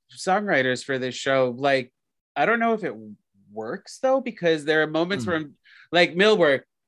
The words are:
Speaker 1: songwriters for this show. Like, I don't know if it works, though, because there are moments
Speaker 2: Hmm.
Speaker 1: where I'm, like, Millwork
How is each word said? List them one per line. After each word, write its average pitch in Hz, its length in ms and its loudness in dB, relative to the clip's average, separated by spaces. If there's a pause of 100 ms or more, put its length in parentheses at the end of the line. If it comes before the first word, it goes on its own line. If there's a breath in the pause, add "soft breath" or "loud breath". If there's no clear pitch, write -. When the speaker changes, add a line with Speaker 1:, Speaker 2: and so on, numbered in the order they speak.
(140)
Speaker 1:
songwriters 175 720 0
for 135 140 -4
this 123 180 -6
show. 131 400 2
Like, 135 340 0 (460)
I 147 100 2
don't 226 140 2
know 233 120 2
if 214 120 -4
it 123 100 -6 (580)
works, 110 460 -12
though, 262 220 2
because 170 440 -2
there 156 180 2
are 156 40 0
moments 160 380 -2
Speaker 2:
Hmm. 110 60 -4
Speaker 1:
where 165 100 0
I'm, 147 140 -12 (360 loud breath)
like, 170 240 2
Millwork 180 480 4 (260)